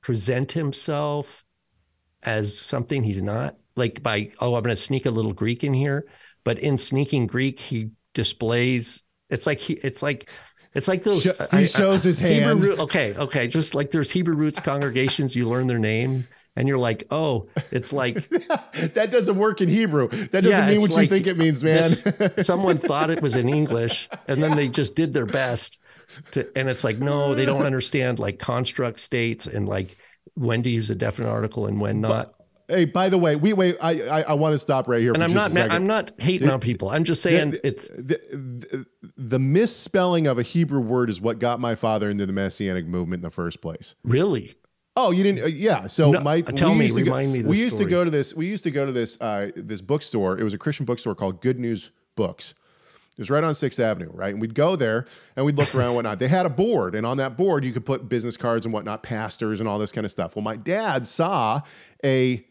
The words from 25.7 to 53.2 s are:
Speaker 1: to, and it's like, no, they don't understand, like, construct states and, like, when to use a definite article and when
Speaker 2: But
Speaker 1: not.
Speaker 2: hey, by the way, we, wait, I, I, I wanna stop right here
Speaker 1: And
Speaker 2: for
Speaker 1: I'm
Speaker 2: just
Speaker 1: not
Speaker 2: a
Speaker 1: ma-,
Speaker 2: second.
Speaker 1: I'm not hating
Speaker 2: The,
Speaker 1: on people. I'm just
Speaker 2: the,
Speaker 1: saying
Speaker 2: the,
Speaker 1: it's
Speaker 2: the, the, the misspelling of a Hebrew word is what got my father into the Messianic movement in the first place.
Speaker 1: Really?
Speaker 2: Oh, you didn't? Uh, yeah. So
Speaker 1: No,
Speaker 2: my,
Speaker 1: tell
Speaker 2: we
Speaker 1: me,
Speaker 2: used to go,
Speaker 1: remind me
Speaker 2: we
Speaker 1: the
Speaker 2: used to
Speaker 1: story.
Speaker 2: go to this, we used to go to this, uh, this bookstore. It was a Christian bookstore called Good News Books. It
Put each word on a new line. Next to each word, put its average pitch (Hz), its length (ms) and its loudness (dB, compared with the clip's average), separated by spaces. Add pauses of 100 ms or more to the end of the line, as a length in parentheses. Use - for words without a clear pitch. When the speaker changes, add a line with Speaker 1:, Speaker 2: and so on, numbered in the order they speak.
Speaker 1:
to, - 160 -2 (100)
and 131 120 0
it's 123 140 -2
like, 110 140 -2
no, 143 360 0
they 135 100 0
don't 139 220 0
understand, 127 520 -2
like, 101 200 -4
construct 123 600 -4
states 117 480 -2
and, 101 220 -4
like, 98 300 -4 (360)
when 120 280 -2
to 123 80 0
use 113 200 -2
a 110 40 0
definite 110 340 -4
article 110 380 -4
and 104 140 -2
when 107 200 -2
Speaker 2:
But 110 80 -2
Speaker 1:
not. 110 260 -2 (340)
Speaker 2:
hey, 175 180 2
by 185 240 0
the 185 80 4
way, 160 180 4
we, 170 160 2
wait, 185 280 2
I, 165 220 0
I, 143 200 0
I - 100 0
wanna 151 260 2
stop 131 300 0
right 120 140 4
here 120 100 4
Speaker 1:
And - 60 2
Speaker 2:
for 170 60 4
Speaker 1:
I'm 170 80 0
Speaker 2:
just 175 40 4
Speaker 1:
not 202 140 2
Speaker 2:
a 156 40 -4
Speaker 1:
ma-, 175 60 2
Speaker 2:
second. 180 160 2
Speaker 1:
I'm 185 100 0
not 214 320 -2
hating 160 280 2
Speaker 2:
The, 135 80 4
Speaker 1:
on 127 60 -2
people. 117 280 -2
I'm 156 160 0
just 160 180 0
Speaker 2:
the, 180 80 2
Speaker 1:
saying 156 200 4
Speaker 2:
the, - 160 -4
Speaker 1:
it's - 240 -6
Speaker 2:
the, 131 300 -6 (120)
the, 127 540 -10 (320)
the 127 200 -2
misspelling 175 880 2
of 127 120 2
a 123 40 0
Hebrew 143 380 0
word 120 300 0
is 92 100 -4
what 113 200 -2
got 120 200 0
my 120 140 0
father 107 340 0
into 101 160 -2
the 95 80 -4
Messianic 95 540 -2
movement 90 340 -4
in 87 40 -12
the 82 60 -8
first 85 300 -8
place. - 420 -12
Speaker 1:
Really? 123 520 0 (420)
Speaker 2:
Oh, 247 140 2
you 180 120 2
didn't? 196 220 2
Uh, - 40 0
yeah. 151 400 0
So 151 240 6
Speaker 1:
No, 175 80 4
Speaker 2:
my, 151 200 2
Speaker 1:
tell 165 300 0
Speaker 2:
we - 80 4
Speaker 1:
me, 226 60 4
Speaker 2:
used 196 120 2
to 196 60 2
go, - 100 2
Speaker 1:
remind 135 220 0
me 123 80 -2
Speaker 2:
we 151 140 2
Speaker 1:
the 220 80 2
Speaker 2:
used 220 120 -2
to 208 60 2
Speaker 1:
story. 196 80 0
Speaker 2:
go 175 140 4
to 170 60 0
this, 143 240 -2
we 160 120 -4
used 202 180 -6
to 170 60 -2
go 143 160 -2
to 135 60 -4
this, 120 280 -4
uh, 101 360 -4
this 104 260 -10
bookstore. 95 560 -2
It 104 60 -2
was 104 100 -2
a 95 40 -8
Christian 143 280 -4
bookstore 117 280 -4
called 92 280 -6
Good 123 160 0
News 117 320 -6 (260)
Books. - 380 -4 (580)
It - 100 -14